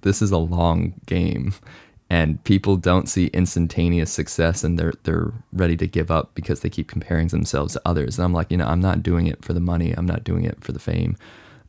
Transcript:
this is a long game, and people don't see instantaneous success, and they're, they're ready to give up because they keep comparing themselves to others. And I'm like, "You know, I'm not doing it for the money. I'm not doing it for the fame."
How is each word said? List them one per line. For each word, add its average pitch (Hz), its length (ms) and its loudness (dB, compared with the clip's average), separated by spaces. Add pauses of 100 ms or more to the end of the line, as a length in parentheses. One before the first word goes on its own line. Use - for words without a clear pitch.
this 98 180 2
is 104 120 2
a 98 40 2
long 85 560 2 (140)
game, 90 480 -2 (560)
and 80 340 2
people 98 320 4
don't 90 320 2
see 90 200 0
instantaneous 85 840 0
success, 82 520 0
and 85 140 0
they're, 82 140 0 (120)
they're 82 280 0 (220)
ready 85 240 2
to 87 80 0
give 82 240 -2
up 80 240 0
because 78 260 -4
they 87 80 -4
keep - 200 -6
comparing 82 400 -2
themselves 78 440 -2
to - 140 -8
others. 82 320 0
And 90 80 0
I'm 87 80 2
like, 82 160 -2
"You 90 80 2
know, 76 80 0
I'm 82 140 0
not 90 220 2
doing 85 260 2
it - 140 -6
for 85 120 -6
the 85 60 0
money. 85 360 0
I'm 85 100 -4
not 82 180 -2
doing 85 200 -2
it - 180 -6
for - 100 -10
the - 60 -10
fame." - 380 -2 (520)